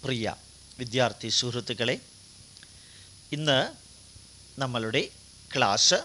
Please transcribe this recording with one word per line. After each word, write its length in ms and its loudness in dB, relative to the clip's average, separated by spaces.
പ്രിയ 300 -2
വിദ്യാർത്ഥി 500 -2
സുഹൃത്തുക്കളെ, 720 -2
ഇന്ന് 360 2
നമ്മളുടെ 500 -2
ക്ലാസ് 380 4